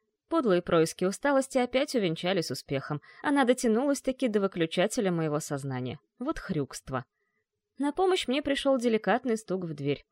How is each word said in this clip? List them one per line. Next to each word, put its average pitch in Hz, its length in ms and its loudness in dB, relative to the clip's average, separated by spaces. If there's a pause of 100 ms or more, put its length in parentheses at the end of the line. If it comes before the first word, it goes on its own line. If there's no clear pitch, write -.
(300)
Подлые 233 320 2
происки 165 420 2
усталости 269 540 0
опять 254 360 0
увенчались 180 580 0
успехом. 139 500 -6 (200)
Она 285 220 2
дотянулась-таки 254 880 0
до 208 100 0
выключателя 190 720 0
моего 156 280 0
сознания. 131 600 -6 (220)
Вот 302 160 -4
хрюкство. 135 680 -6 (760)
На 285 120 -2
помощь 370 360 0
мне 285 160 0
пришел 277 340 2
деликатный 226 600 2
стук 185 260 -6
в 160 100 -6
дверь. 143 380 -4